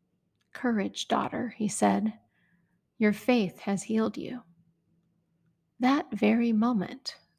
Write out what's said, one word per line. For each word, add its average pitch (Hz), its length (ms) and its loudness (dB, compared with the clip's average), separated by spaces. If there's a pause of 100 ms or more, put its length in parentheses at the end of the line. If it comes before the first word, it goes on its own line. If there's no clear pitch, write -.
(520)
"Courage, 202 540 -2
daughter," - 500 -4
he 214 120 -2
said. 202 500 0 (800)
"Your 214 140 4
faith 208 480 0
has 196 240 -4
healed 220 340 -2
you." - 240 -10 (1400)
That 269 320 2
very 226 420 2
moment, 226 640 0 (220)